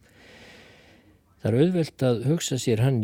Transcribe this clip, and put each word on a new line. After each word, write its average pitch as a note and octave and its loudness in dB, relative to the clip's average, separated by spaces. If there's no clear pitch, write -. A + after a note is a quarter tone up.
Það A#2 -4
er A2 2
auðvelt E3+ -2
að A#2+ 0
hugsa C#3+ -2
sér A#2 0
hann C3 2